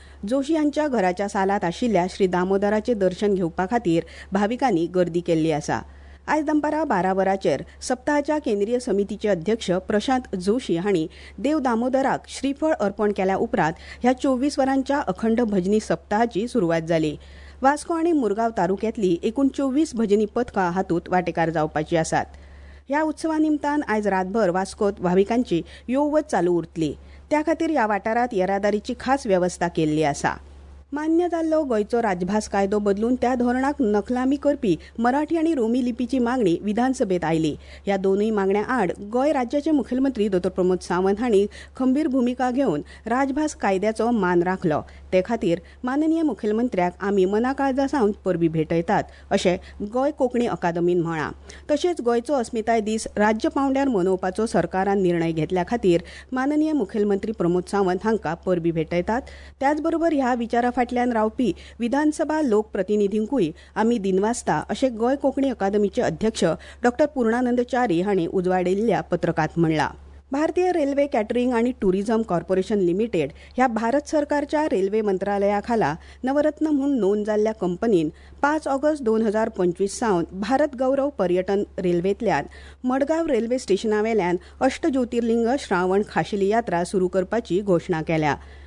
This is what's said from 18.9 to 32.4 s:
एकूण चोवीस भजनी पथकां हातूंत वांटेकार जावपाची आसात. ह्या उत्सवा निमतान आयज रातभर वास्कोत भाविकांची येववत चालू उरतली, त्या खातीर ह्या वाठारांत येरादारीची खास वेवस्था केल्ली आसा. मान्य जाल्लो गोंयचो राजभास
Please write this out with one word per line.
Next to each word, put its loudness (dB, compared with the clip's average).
एकूण 0
चोवीस 0
भजनी 2
पथकां -2
हातूंत -2
वांटेकार 0
जावपाची -2
आसात. 0
ह्या 0
उत्सवा -2
निमतान 0
आयज 0
रातभर 2
वास्कोत -2
भाविकांची 0
येववत 2
चालू 0
उरतली, -2
त्या 2
खातीर 0
ह्या 2
वाठारांत 0
येरादारीची 0
खास 0
वेवस्था 2
केल्ली 0
आसा. 0
मान्य 0
जाल्लो 0
गोंयचो 0
राजभास -2